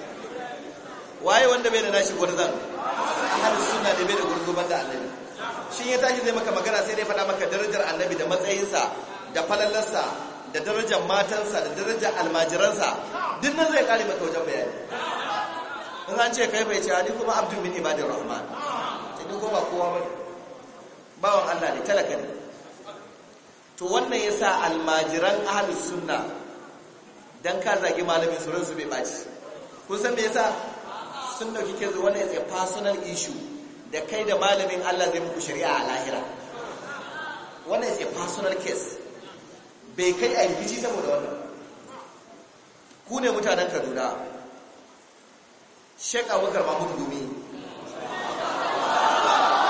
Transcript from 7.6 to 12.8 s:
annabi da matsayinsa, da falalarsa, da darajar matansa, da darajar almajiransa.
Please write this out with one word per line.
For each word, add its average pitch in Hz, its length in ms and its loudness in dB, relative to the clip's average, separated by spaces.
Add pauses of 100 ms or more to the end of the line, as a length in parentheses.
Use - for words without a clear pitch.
annabi 175 260 0
da 160 120 0
matsayinsa, 180 540 2 (520)
da 160 100 2
falalarsa, 208 600 2 (500)
da 151 60 0
darajar 202 480 2
matansa, 202 580 2
da 151 80 -2
darajar 208 480 0
almajiransa. 170 680 4 (520)